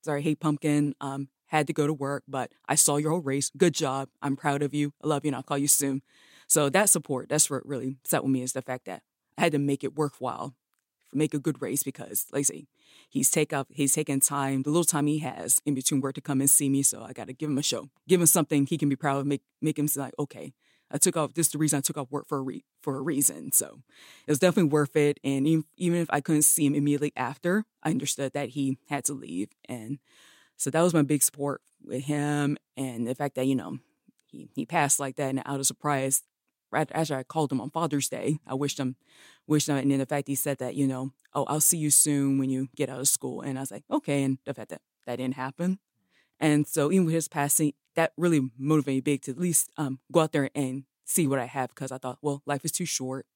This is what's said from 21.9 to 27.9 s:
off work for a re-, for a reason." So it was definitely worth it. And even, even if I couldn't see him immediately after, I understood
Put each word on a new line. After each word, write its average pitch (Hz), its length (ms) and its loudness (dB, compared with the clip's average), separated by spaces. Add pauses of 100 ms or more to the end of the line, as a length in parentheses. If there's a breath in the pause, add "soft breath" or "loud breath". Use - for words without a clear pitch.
off 135 140 -8
work 143 160 -6
for 147 100 -4
a 135 60 -2
re-, - 200 -8 (160)
for 135 160 -4
a 143 60 -6
reason." 135 500 -2
So - 300 -2 (460 loud breath)
it - 40 0
was 147 60 4
definitely 180 320 4
worth 147 260 2
it. 147 280 4
And 139 240 0
even, 160 180 4 (120)
even 175 220 2
if 170 120 -2
I 143 100 2
couldn't 151 220 2
see 147 240 4
him 135 80 4
immediately 147 400 0
after, 175 500 -2 (160)
I 156 80 0
understood 139 440 -2